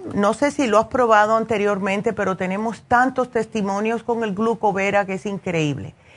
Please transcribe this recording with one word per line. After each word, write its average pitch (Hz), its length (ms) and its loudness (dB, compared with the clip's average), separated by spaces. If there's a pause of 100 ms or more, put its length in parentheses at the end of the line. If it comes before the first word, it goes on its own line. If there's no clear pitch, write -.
(140)
No 202 200 2
sé 285 180 0
si 285 160 0
lo 208 120 4
has 220 80 0
probado 220 500 4
anteriormente, 208 760 0
pero 190 240 -2
tenemos 196 480 -6
tantos 254 480 2
testimonios 220 720 -2
con 226 220 -2
el 208 100 -4
Glucovera 202 680 0
que 190 80 -6
es 185 120 -8
increíble. 160 680 -4 (240)